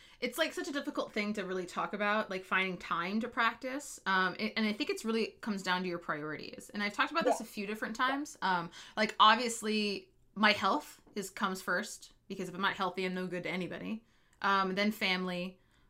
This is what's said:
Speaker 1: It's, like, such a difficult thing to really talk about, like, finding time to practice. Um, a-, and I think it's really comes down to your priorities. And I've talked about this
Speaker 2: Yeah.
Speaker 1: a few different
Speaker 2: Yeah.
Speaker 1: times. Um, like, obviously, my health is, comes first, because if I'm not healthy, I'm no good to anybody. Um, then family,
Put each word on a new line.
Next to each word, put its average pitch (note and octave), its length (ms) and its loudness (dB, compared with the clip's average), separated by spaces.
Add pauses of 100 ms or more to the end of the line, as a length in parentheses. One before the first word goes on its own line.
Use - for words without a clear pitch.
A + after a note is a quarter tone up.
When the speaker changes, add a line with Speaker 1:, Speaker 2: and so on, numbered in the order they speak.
(200)
Speaker 1:
It's, B3 180 -2
like, D#4+ 160 2
such F4 140 -6
a E4 40 -6
difficult C#4+ 400 -4
thing G#3 220 -2
to G#3+ 100 -4
really F#3 220 -4
talk F3 280 -4
about, G#3 360 0
like, F#3 140 -6
finding F#3+ 340 0
time F3+ 440 -2
to A#3+ 60 -2
practice. B3 800 -2
Um, F#3 340 4
a-, A3 180 -2
and A3 100 2
I G#3 60 2
think D4 160 -2
it's G4 160 -2
really A3+ 360 0
comes F#3+ 220 -4
down F#3 200 2
to F#3 40 -2
your F3 120 -2
priorities. D3+ 760 -8
And G#3 100 -4
I've G#3 100 -2
talked C#4+ 180 2
about E4 140 2
this B3 140 4
Speaker 2:
Yeah. A3 60 -8
Speaker 1:
a - 20 -14
few G3 200 -6
different A3 320 -4
Speaker 2:
Yeah. B3+ 80 4
Speaker 1:
times. C#4 340 -2
Um, F3 280 2 (260)
like, G#3+ 240 0
obviously, G#3+ 920 4 (260)
my G#3 180 6
health G#3 480 0 (140)
is, F#3+ 140 -6
comes F#3 320 -2
first, - 520 -4 (140)
because F#3+ 220 -6
if E3+ 60 -10
I'm F3+ 60 -4
not G3 120 2
healthy, F#3 320 -2
I'm F3+ 80 -2
no F#3 140 -2
good F3 160 -4
to - 60 -4
anybody. F#3 540 -4 (380)
Um, F#3+ 340 4
then G#3 160 2
family, F#3 680 -2 (320)